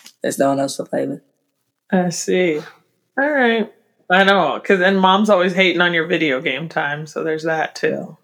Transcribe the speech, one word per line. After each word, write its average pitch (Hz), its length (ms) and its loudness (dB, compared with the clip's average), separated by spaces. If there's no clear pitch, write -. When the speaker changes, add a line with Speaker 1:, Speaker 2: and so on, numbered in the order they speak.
Speaker 1:
there's 131 160 -4
no 139 100 2
one 139 100 0
else 139 180 -4
to - 80 -6
play 139 220 -4
with. 143 140 -10
Speaker 2:
I 180 180 2
see. 180 480 -2
All 277 100 0
right. 233 420 0
I 185 140 4
know, 175 400 2
'cause, 190 180 2
and 190 180 2
mom's 190 300 4
always 185 240 4
hating 180 280 2
on 175 120 2
your 165 140 0
video 160 340 0
game 143 260 -6
time, 156 400 -6
so 151 160 -8
there's 156 200 -4
that 160 320 -4
too. 156 480 -6